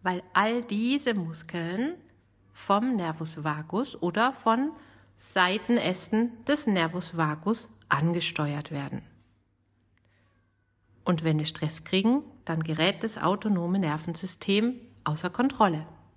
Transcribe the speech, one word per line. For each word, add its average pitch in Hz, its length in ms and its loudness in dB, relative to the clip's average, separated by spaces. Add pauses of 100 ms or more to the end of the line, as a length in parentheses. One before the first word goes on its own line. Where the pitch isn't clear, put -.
Weil 180 200 -2 (120)
all 226 300 2
diese 240 500 0
Muskeln 175 800 -4 (580)
vom 226 440 2
Nervus 160 460 -4
vagus 156 580 -4
oder 180 320 2
von 254 400 2 (440)
Seitenästen 202 1160 2 (120)
des 294 220 0
Nervus 175 500 0
vagus 160 540 0 (180)
angesteuert 151 800 0
werden. 139 320 -8 (2000)
Und 165 160 2
wenn 160 160 4
wir 151 80 0
Stress - 380 -4
kriegen, 226 400 2 (200)
dann 160 200 -2
gerät 160 400 0
das 214 120 -4
autonome 190 600 2
Nervensystem 185 960 0 (300)
außer 156 260 -2
Kontrolle. 196 560 2 (300)